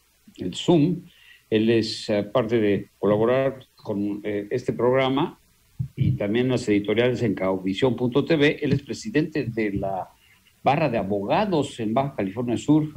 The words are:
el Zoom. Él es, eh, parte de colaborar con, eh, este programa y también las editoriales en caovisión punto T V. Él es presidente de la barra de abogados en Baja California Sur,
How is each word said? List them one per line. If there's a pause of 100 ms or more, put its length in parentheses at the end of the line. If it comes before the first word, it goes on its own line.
(360)
el
Zoom. (460)
Él
es,
eh,
parte
de (100)
colaborar (120)
con,
eh,
este
programa (560)
y
también
las
editoriales
en
caovisión
punto
T
V.
Él
es
presidente
de
la (560)
barra
de
abogados
en
Baja
California
Sur,